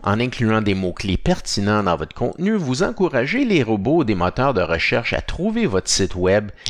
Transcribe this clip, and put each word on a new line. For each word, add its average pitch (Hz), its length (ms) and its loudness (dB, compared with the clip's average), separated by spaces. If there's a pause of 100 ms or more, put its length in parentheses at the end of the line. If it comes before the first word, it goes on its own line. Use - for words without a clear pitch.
En 104 200 0
incluant 110 400 0
des 101 140 0
mots-clés 95 420 -2
pertinents 107 680 0
dans 90 140 2
votre 78 180 -8
contenu, 185 400 -2
vous 143 280 0
encouragez 165 600 0
les 190 200 2
robots 113 420 2
des 107 100 2
moteurs 107 380 0
de 95 80 2
recherche 85 500 0
à - 80 0
trouver 220 460 -2
votre 95 240 0
site 95 260 0
web 98 360 2 (180)